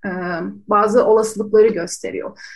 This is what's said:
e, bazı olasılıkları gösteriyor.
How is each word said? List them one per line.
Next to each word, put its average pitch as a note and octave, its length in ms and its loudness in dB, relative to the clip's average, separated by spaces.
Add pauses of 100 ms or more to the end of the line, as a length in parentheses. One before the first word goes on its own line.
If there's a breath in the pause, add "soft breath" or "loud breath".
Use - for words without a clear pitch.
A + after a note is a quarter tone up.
e, G3 40 -8 (580)
bazı G#3 380 2
olasılıkları G#3+ 640 2
gösteriyor. - 720 -6 (180 loud breath)